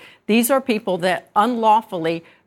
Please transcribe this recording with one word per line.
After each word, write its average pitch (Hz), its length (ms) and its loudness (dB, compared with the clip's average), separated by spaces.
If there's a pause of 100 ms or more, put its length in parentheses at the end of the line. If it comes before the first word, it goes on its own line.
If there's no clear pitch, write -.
(260)
These 233 240 2
are 269 120 0
people 208 360 -4
that 180 380 -4
unlawfully 214 880 0 (220)